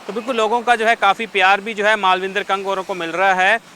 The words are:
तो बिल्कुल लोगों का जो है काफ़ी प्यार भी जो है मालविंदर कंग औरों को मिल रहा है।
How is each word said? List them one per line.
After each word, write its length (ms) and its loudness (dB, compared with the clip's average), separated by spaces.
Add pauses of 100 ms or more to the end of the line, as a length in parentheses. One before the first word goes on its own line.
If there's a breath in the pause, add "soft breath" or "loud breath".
तो 60 -10
बिल्कुल 240 -6
लोगों 260 0
का 140 2
जो 100 -2
है 100 4
काफ़ी 320 0
प्यार 320 2
भी 140 -8
जो 100 -4
है 140 4
मालविंदर 440 0
कंग 240 -4
औरों 160 -4
को 120 -8
मिल 160 -6
रहा 240 2
है। 240 2 (180 loud breath)